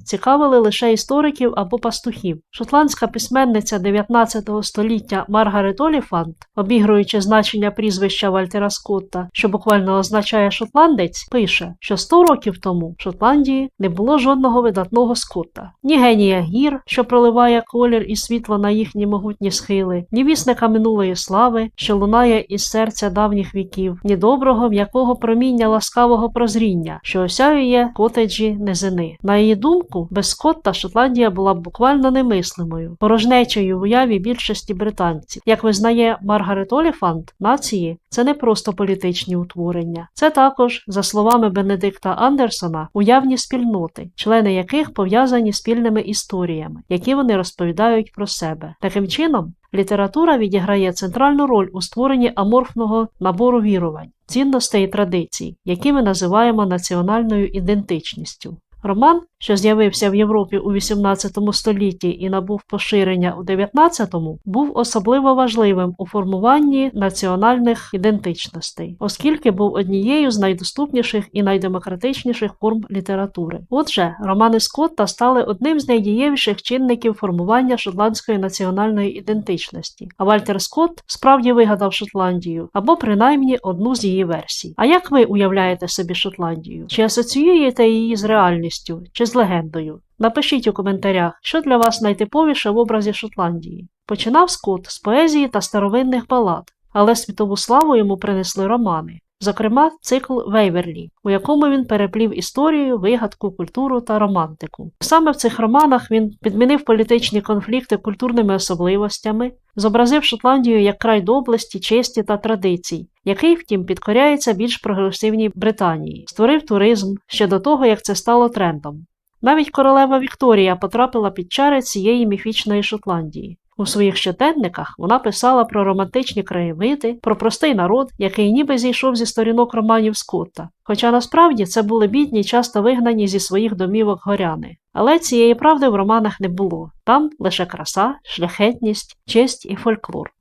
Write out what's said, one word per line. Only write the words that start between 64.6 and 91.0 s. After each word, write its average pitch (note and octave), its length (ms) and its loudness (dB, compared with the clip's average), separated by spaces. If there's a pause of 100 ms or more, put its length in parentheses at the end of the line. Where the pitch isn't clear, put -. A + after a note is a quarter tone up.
особливо A#3+ 600 2
важливим G#3+ 640 2
у F#3+ 80 -8
формуванні B3+ 880 0
національних G#3 1000 0
ідентичностей, F3+ 1080 -4
оскільки C#4 520 -2
був G3+ 220 0
однією G#3 580 0
з G#3+ 80 -2
найдоступніших G#3 960 -2
і G#3 100 -2
найдемократичніших G3 1160 -4
форм A3 220 -2 (100)
літератури. F#3+ 680 -6 (100)
Отже, G3+ 540 -2
романи A3 360 2
Скотта C#4+ 480 -2
стали B3 360 2
одним C4 360 -2
з - 80 -8
найдієвіших A3+ 720 0
чинників A#3+ 520 -2
формування G#3+ 640 0
шотландської G#3+ 600 -2
національної G3 800 -2
ідентичності, G3+ 920 -8 (100)
а G3 60 -4
Вальтер G3+ 380 0
Скотт E4+ 460 -2
справді C4 440 4
вигадав G#3 420 2
Шотландію, F3+ 800 -4
або A3 220 2
принаймні B3 640 2
одну G3 380 -2
з G#3+ 100 -4
її F#3+ 180 0
версій. E3 540 -6
А G#3 80 2
як F4 260 4
ви C4+ 120 6
уявляєте F#3+ 640 0
собі F3 280 -6
Шотландію? E3 720 -6
Чи - 140 -2
асоціюєте B3+ 880 4
її A3+ 260 0
з G3+ 80 -4
реальністю, F3+ 440 2 (460)
чи A#3+ 120 0
з A#3 100 -2
легендою? D#3+ 640 -2 (200)
Напишіть A#3+ 480 0
у G#3 60 0
коментарях, F#3+ 680 -2